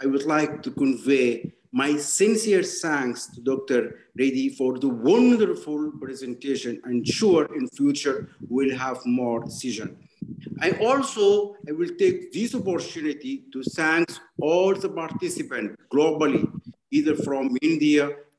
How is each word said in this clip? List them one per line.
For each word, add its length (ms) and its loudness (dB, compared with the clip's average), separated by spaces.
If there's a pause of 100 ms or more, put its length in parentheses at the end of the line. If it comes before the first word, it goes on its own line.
I 40 0
would 200 2
like 380 0
to 60 -6
convey 840 0 (180)
my 240 2
sincere 680 2
thanks 640 -4
to 120 -18
Doctor 800 -2
Reddy 320 0
for 260 -2
the 120 0
wonderful 1120 2
presentation, 840 -6
and 220 -2
sure 480 4
in 140 -4
future 600 -2 (200)
we'll 280 0
have 300 -6
more 420 -2
session. 480 -8 (640)
I 120 0
also, 800 2 (140)
I 40 -4
will 240 -2
take 360 2
this 240 -4
opportunity 960 -4
to 100 -8
thank 480 0 (300)
all 340 4
the 140 -4
participants 880 -6 (160)
globally, 580 2 (400)
either 240 2
from 480 -2
India 480 4 (280)